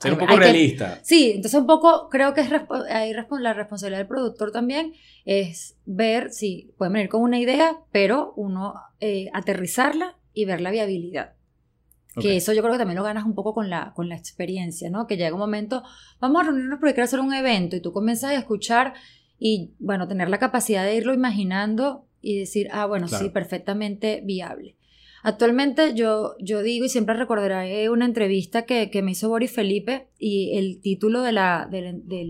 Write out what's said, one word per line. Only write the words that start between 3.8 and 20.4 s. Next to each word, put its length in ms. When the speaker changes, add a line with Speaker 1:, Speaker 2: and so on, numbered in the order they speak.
Speaker 2:
del 80
productor 440
también 400
es 640
ver, 480
sí, 440
pueden 140
venir 160
con 140
una 180
idea, 380
pero 420
uno, 380
eh, 340
aterrizarla 840
y 100
ver 160
la 120
viabilidad. 640
Speaker 1:
Ok. 60
Speaker 2:
Que 160
eso 160
yo 80
creo 120
que 40
también 200
lo 60
ganas 220
un 80
poco 220
con 160
la, 240
con 120
la 80
experiencia, 760
¿no? 160
Que 100
llega 160
un 60
momento, 420
"Vamos 240
a 20
reunirnos 340
porque 140
quiero 120
hacer 160
un 120
evento", 420
y 60
tú 100
comienzas 400
a 40
escuchar 580
y, 400
bueno, 280
tener 220
la 80
capacidad 480